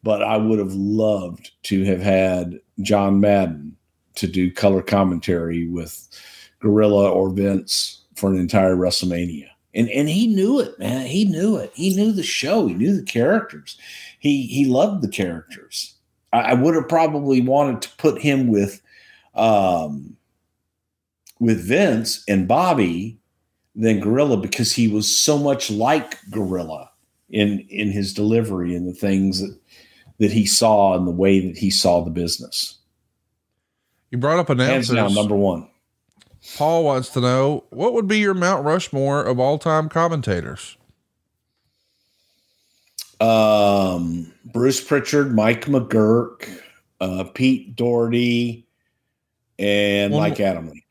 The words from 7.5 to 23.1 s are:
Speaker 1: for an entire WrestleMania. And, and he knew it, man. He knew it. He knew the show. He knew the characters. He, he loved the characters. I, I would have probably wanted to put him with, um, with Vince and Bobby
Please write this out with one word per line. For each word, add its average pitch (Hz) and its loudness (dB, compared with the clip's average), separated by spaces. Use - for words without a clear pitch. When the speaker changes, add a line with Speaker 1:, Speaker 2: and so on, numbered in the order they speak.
Speaker 1:
for 98 -2
an 92 0
entire 92 2
WrestleMania. 87 -4
And, 113 0
and 135 -2
he 196 0
knew 220 2
it, - -6
man. 127 -6
He 185 0
knew 190 0
it. - -8
He 185 -2
knew 208 2
the 196 -2
show. 165 -2
He 87 -4
knew 147 0
the 156 -4
characters. 120 -2
He, 143 0
he 135 0
loved 160 2
the 113 -4
characters. - -8
I, 117 2
I 123 0
would 143 2
have 156 -2
probably 147 2
wanted 135 0
to - -14
put - 0
him 135 2
with, 101 0
um, 87 0
with 117 2
Vince 113 0
and 95 0
Bobby 113 0